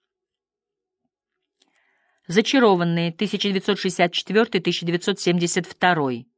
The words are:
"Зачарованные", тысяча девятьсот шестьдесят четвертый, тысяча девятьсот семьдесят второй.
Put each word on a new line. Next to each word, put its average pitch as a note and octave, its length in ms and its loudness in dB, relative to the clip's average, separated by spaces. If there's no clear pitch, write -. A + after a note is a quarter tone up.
"Зачарованные", F3 840 2
тысяча G3+ 380 -4
девятьсот F#3+ 300 -2
шестьдесят F3 320 0
четвертый, G3+ 500 0
тысяча F3 240 -4
девятьсот F3 340 -2
семьдесят F3 460 0
второй. D3 600 -2